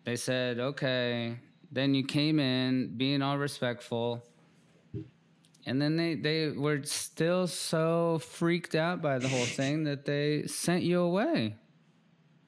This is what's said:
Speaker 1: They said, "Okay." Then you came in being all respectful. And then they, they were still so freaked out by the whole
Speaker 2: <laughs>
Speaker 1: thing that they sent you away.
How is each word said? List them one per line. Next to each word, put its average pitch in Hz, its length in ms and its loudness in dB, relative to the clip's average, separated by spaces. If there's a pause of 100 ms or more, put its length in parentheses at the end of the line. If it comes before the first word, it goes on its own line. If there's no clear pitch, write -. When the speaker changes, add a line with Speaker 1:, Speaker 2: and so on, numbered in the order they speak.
Speaker 1:
They 120 100 -2
said, 123 440 -2
"Okay." 123 800 -2 (320)
Then 135 220 2
you 135 100 2
came 147 360 2
in 127 580 0
being 139 240 0
all 139 160 0
respectful. 120 840 -2 (1400)
And 127 140 0
then 151 180 2
they, 165 180 0
they 156 340 0
were 139 340 0
still 180 640 0
so 165 720 2
freaked 170 540 0
out 165 300 0
by 139 160 0
the 127 80 -2
whole 127 180 0
Speaker 2:
<laughs> 120 140 -4
Speaker 1:
thing 147 240 0
that 143 220 -2
they 147 420 0
sent 170 340 0
you 175 200 2
away. 175 560 0 (920)